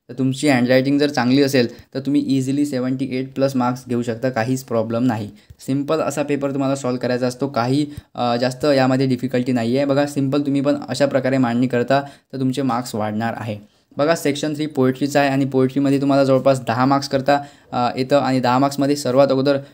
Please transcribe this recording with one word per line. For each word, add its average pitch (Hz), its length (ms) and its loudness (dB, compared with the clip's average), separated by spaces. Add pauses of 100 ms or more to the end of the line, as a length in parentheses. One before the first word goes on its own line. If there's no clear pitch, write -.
(100)
तर 127 40 -12
तुमची 131 360 0
हँडरायटिंग 131 500 4
जर 147 100 2
चांगली 127 320 2
असेल, 131 520 0
तर 135 60 -6
तुम्ही 139 220 0
इझिली 135 440 0
सेव्हन्टी 131 460 -4
एट 131 220 -6
प्लस 135 220 0
मार्क्स 127 340 -2
घेऊ 120 120 -2
शकता, 120 280 -2
काहीच 127 340 -2
प्रॉब्लेम 117 400 -2
नाही. 110 260 -2 (300)
सिंपल 143 400 -2
असा 143 240 -2
पेपर 139 280 -2
तुम्हाला 135 240 -2
सॉल्व्ह 127 260 -4
करायचा 123 260 -2
असतो, 127 200 -4
काही, 135 380 0 (300)
अ, 120 200 0
जास्त 127 300 -2
यामध्ये 131 420 2
डिफिकल्टी 127 440 -2
नाही 120 260 0
आहे. 143 80 0
बघा, 139 200 2
सिंपल 143 360 -2
तुम्ही 139 200 0
पण 139 140 2 (140)
अशा 131 160 0
प्रकारे 135 320 0
मांडणी 123 300 2
करता, 123 340 0
तर - 380 -12
तुमचे 131 220 -2
मार्क्स 123 340 -4
वाढणार 107 420 -4
आहे. 107 200 -8 (400)
बघा, 151 180 2
सेक्शन 151 400 -2
थ्री 151 100 -4
पोएट्रीचं 135 540 0
आहे 143 100 2
आणि 135 160 2
पोएट्रीमध्ये 135 560 0
तुम्हाला 139 220 4
जवळपास 131 440 2
दहा 120 180 2
मार्क्स 139 240 0
करता, 143 340 2 (280)
अ, 123 260 -2
येतं 131 200 2
आणि 131 220 2
दहा 123 200 2
मार्क्समध्ये 143 360 0
सर्वात 135 340 4
अगोदर 135 280 2 (160)